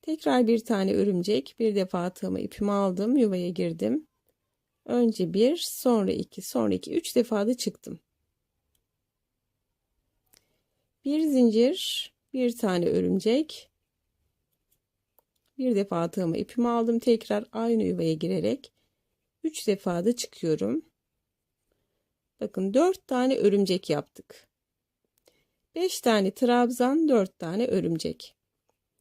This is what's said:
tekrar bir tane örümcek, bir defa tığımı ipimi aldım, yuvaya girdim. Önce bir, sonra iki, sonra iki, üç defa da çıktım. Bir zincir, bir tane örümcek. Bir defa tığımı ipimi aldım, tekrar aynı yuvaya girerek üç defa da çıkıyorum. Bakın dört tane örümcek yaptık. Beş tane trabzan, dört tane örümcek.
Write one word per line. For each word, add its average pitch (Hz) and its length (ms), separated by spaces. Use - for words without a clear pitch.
tekrar 269 360
bir 226 180
tane 196 300
örümcek, 202 640
bir 220 160
defa 185 360
tığımı 185 300
ipimi 202 320
aldım, 202 440
yuvaya 190 320
girdim. 180 580
Önce 220 480
bir, 240 220
sonra 220 560
iki, - 300
sonra 220 320
iki, - 200
üç - 220
defa 220 300
da 247 100
çıktım. - 440
Bir 294 160
zincir, 254 920
bir 247 240
tane 180 300
örümcek. 190 840
Bir 254 180
defa 175 340
tığımı 170 260
ipimi - 320
aldım, 233 300
tekrar 226 540
aynı 226 300
yuvaya 175 320
girerek 180 580
üç 311 220
defa 185 380
da 240 120
çıkıyorum. 190 680
Bakın 196 340
dört 349 320
tane 262 300
örümcek 196 540
yaptık. - 580
Beş 359 260
tane 208 300
trabzan, 247 760
dört 214 300
tane 185 280
örümcek. - 720